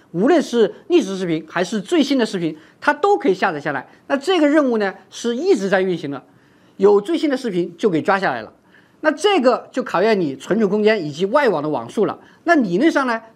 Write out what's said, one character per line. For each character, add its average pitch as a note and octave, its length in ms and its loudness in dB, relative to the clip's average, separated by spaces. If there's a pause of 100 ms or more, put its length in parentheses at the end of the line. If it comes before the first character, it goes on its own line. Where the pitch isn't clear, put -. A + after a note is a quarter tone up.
(140)
无 F#3+ 160 0
论 E4 120 4
是 A#3 320 0 (140)
历 E4+ 140 4
史 F#3+ 160 -6
视 F#3+ 80 -4
频 E3 240 -4
还 E3+ 120 -4
是 G3 200 -4
最 D#4 200 0
新 C4+ 160 0
的 A3+ 80 2
视 G3+ 140 -6
频， D#3+ 180 -6 (220)
它 D4 140 0
都 G4+ 240 2
可 - 100 -2
以 F#4+ 60 2
下 G#3 180 0
载 D3+ 80 -8
下 C#3+ 140 -6
来。 C3 120 -6 (220)
那 C#4 80 0
这 F4 240 0
个 D4+ 80 4
任 C#4+ 240 2
务 A3+ 60 0
呢， G3 160 -2 (160)
是 A#3 260 -6
一 F4+ 180 0
直 G3 140 0
在 F#3+ 140 2
运 F#3+ 160 -2
行 C#3+ 120 -8
的， C#3 140 -10 (540)
有 G3+ 240 6
最 D#4+ 160 -4
新 D4+ 120 0
的 C4+ 60 0
视 B3 160 -6
频 F3 260 -4
就 A3+ 120 0
给 D#3+ 120 2
抓 G3 160 2
下 F#3 140 -2
来 A#2+ 100 -6
了。 G2+ 120 -16 (480)
那 D#4 100 2
这 F#4+ 300 2
个 A3+ 300 2
就 B3 120 -6
考 - 180 -2
验 G#3+ 180 2
你 C#3+ 160 -2
存 F3+ 240 -4
储 G#3+ 80 2
空 G#3 140 0
间 G#3 240 2
以 D3 60 -6
及 D#3 140 -4
外 B3+ 240 2
网 D#3+ 120 0
的 D3+ 80 -4
网 B2 200 -4
速 G#3 160 0
了。 C3+ 120 -4 (280)
那 E4+ 100 4
理 F#3+ 220 0
论 D4+ 120 4
上 C#4+ 160 0
呢， A3+ 160 -4 (140)